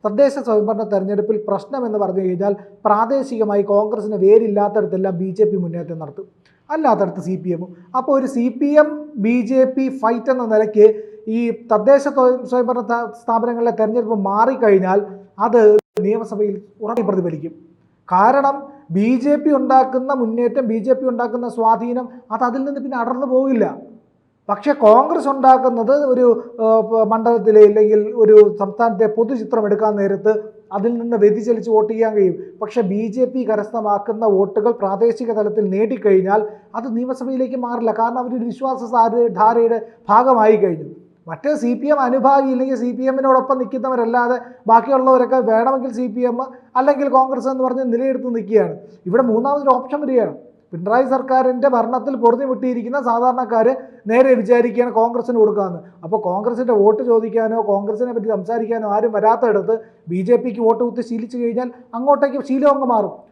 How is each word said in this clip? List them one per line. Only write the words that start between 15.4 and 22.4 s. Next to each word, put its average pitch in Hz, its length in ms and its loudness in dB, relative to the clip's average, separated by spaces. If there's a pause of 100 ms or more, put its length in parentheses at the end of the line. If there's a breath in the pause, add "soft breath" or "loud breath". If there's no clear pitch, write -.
നിയമസഭയിൽ 214 640 -4 (180)
ഉറപ്പായി 220 260 -4
പ്രതിഫലിക്കും. 170 460 -4 (600)
കാരണം 269 600 2 (180 loud breath)
ബി 226 340 0
ജെ 285 120 2
പി 294 140 0
ഉണ്ടാക്കുന്ന 262 640 2
മുന്നേറ്റം, 240 540 -2
ബി 220 120 -2
ജെ 240 140 0
പി 262 140 0
ഉണ്ടാക്കുന്ന 240 420 -4
സ്വാധീനം 233 600 -2 (240 loud breath)
അത് 220 120 -2